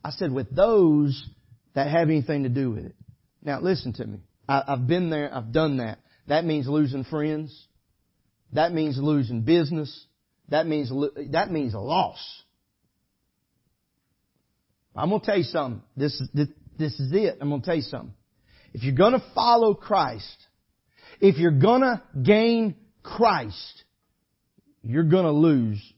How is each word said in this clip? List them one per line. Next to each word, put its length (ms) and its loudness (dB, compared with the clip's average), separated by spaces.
I 60 -8
said 240 -6
with 200 -6
those 760 4
that 160 0
have 200 2
anything 340 0
to 60 -2
do 220 -2
with 160 -8
it. 80 -18
Now 200 -6
listen 320 -2
to 120 -10
me. 140 -14
I, 180 2
I've 180 -2
been 240 0
there, 240 -4
I've 200 -10
done 240 0
that. 220 -6
That 160 0
means 240 -2
losing 380 -2
friends. 640 -6
That 220 0
means 240 -2
losing 460 -2
business. 600 -2
That 180 0
means 240 -4
lo-, 200 -4
that 180 -2
means 240 -4
a 60 -8
loss. 400 -2
I'm 160 -2
gonna 140 -2
tell 140 0
you 60 2
something. 380 -4
This 240 -4
is, 140 -8
this, 140 0
this 220 -6
is 140 -4
it. 260 0
I'm 100 -4
gonna 120 -4
tell 140 -2
you 60 -2
something. 320 -12
If 100 -10
you're 100 -2
gonna 300 4
follow 400 4
Christ, 760 -4
if 160 6
you're 220 4
gonna 440 4
gain 540 4
Christ, 760 -2
you're 200 -2
gonna 280 4
lose 500 2